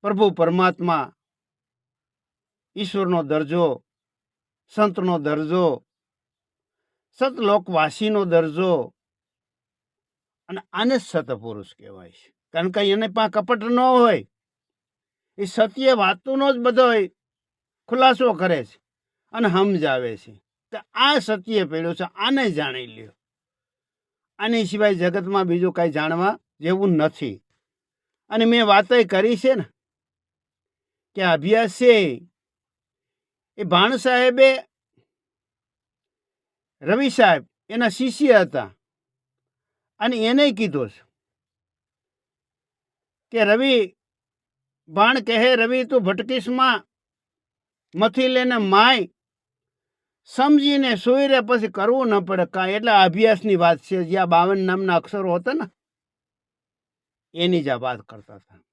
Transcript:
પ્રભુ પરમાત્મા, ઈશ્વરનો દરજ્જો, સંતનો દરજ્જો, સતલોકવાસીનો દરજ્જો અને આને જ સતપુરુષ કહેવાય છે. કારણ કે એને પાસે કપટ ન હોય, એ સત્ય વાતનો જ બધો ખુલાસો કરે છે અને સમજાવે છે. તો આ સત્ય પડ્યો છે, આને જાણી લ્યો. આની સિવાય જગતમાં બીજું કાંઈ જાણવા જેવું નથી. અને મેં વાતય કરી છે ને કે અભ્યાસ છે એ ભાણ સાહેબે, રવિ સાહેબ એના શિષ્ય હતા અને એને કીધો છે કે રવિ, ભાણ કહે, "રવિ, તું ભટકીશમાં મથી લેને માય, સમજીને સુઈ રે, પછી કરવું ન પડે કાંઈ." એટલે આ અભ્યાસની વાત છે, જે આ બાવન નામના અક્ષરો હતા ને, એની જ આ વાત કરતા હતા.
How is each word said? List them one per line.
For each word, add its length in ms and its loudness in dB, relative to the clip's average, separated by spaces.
પ્રભુ 300 2
પરમાત્મા, 800 0
ઈશ્વરનો 480 -2
દરજ્જો, 640 -2
સંતનો 520 -2
દરજ્જો, 680 -4
સતલોકવાસીનો 1120 -2
દરજ્જો 680 0
અને 140 -12
આને 240 -2
જ 40 -4
સતપુરુષ 760 -10
કહેવાય 360 -20
છે. 220 -20
કારણ 180 -4
કે 180 -2
એને 180 0
પાસે 240 -2
કપટ 320 -2
ન 160 0
હોય, 480 4
એ 80 -6
સત્ય 480 0
વાતનો 600 0
જ 40 -2
બધો 500 2
ખુલાસો 460 2
કરે 320 -2
છે 140 -20
અને 180 -2
સમજાવે 680 0
છે. 160 -20
તો 60 -14
આ 260 0
સત્ય 460 -4
પડ્યો 280 -6
છે, 100 -8
આને 480 -4
જાણી 360 -8
લ્યો. 260 -20
આની 280 -2
સિવાય 300 0
જગતમાં 480 -2
બીજું 300 -2
કાંઈ 180 -2
જાણવા 480 -4
જેવું 300 -2
નથી. 540 -2
અને 160 0
મેં 220 2
વાતય 360 4
કરી 340 0
છે 180 0
ને 80 -6
કે 80 -4
અભ્યાસ 560 0
છે 420 4
એ 60 -8
ભાણ 320 0
સાહેબે, 600 2
રવિ 280 0
સાહેબ 380 2
એના 200 -2
શિષ્ય 520 2
હતા 340 -6
અને 200 -2
એને 340 2
કીધો 360 -4
છે 160 -20
કે 140 0
રવિ, 520 2
ભાણ 320 2
કહે, 360 0
"રવિ, 280 -2
તું 180 0
ભટકીશમાં 840 -2
મથી 320 0
લેને 300 0
માય, 520 4
સમજીને 720 2
સુઈ 320 2
રે, 140 4
પછી 260 -2
કરવું 400 -2
ન 180 0
પડે 200 -2
કાંઈ." 260 -6
એટલે 200 -2
આ 140 6
અભ્યાસની 500 2
વાત 220 2
છે, 260 -6
જે 140 -4
આ 80 0
બાવન 340 2
નામના 360 -2
અક્ષરો 400 -2
હતા 180 -4
ને, 180 -8
એની 300 0
જ 60 -4
આ 60 0
વાત 240 -8
કરતા 360 -20
હતા. 240 -20